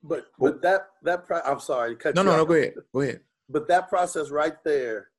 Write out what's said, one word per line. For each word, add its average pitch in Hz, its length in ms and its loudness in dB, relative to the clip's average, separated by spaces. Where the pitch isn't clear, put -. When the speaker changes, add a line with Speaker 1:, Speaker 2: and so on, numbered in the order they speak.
Speaker 1:
But, 151 240 -6
Speaker 2:
Well 147 140 2
Speaker 1:
but 151 100 -10
that, 185 260 2
that 175 220 -4
pro-, 170 160 -4
I'm 139 180 -4
sorry 120 340 -4
to - 20 -18
cut 160 180 -2
Speaker 2:
No, 247 80 4
Speaker 1:
you 190 60 4
Speaker 2:
no, 170 80 6
no, 160 60 4
Speaker 1:
off. 156 60 0
Speaker 2:
go 165 60 4
ahead, 156 200 2
go 131 80 0
ahead. 127 180 -4
Speaker 1:
But 147 200 -4
that 175 200 2
process 170 420 -2
right 151 340 -2
there 123 440 -2